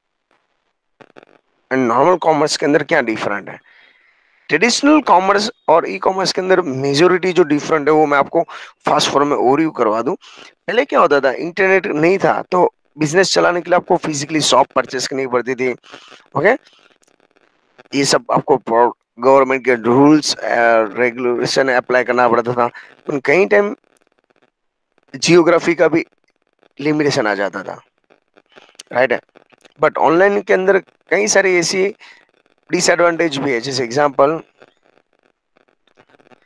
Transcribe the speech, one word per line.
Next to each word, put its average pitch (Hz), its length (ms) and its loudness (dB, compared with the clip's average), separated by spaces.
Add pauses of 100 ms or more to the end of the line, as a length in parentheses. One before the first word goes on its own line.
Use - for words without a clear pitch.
(1700)
and 131 180 0
normal 151 360 2
commerce 151 300 0
के 156 100 -4
अंदर 147 160 -2
क्या 151 180 -2
different 107 480 -6
है। - 120 -18 (880)
Traditional 247 520 2
commerce 202 500 2 (180)
और 156 200 2
ई-कॉमर्स 190 440 -2
के - 80 -4
अंदर 185 200 2
majority 160 720 0
जो 175 100 2
different 147 460 -2
है, 156 60 2
वो 156 120 4
मैं 143 120 0
आपको 143 240 -2 (440)
fast 151 240 0
फॉर्म 143 180 0
में 143 80 -2
ओवरव्यू 139 340 0
करवा 113 320 -2
दूं। 147 120 -4 (520)
पहले 233 180 -2
क्या 277 160 -2
होता 147 200 2
था, 127 120 0
Internet 180 540 -2
नहीं 170 320 0
था, 156 240 0
तो 180 320 0 (240)
business 156 340 0
चलाने 170 280 0
के 170 100 -10
लिए 180 60 2
आपको 175 200 -2
physically 151 440 -6
shop 131 260 2
purchase 127 400 -6
करनी 135 200 -6
पड़ती 123 280 -4
थी। 127 180 -4 (640)
ओके, 170 160 2 (1500)
ये 139 60 0
सब 135 280 0
आपको 135 240 0 (640)
government 131 460 2
के 127 100 2
rules, 139 600 2
अ, - 100 -14 (540)
regulation 123 720 -2
apply 123 360 0
करना 123 240 2
पड़ता 117 240 0
था। 120 140 0
पर - 540 -10
कई 175 260 2
time 208 300 0 (1400)
geography 165 580 2
का 160 140 2
भी 156 180 -2 (760)
limitation 143 460 0
आ 104 80 0
जाता 98 280 -6
था, 90 200 -14 (1120)
Right 120 200 0
है? 113 80 -4 (600)
But 151 140 0
online 196 460 2
के 196 120 0
अंदर 190 240 2
कई - 500 -6
सारी 190 300 2
ऐसी 185 360 -2 (760)
disadvantage 170 640 0
भी 139 160 -4
है, 117 80 -2
जैसे 131 240 -6
example 143 560 0 (2000)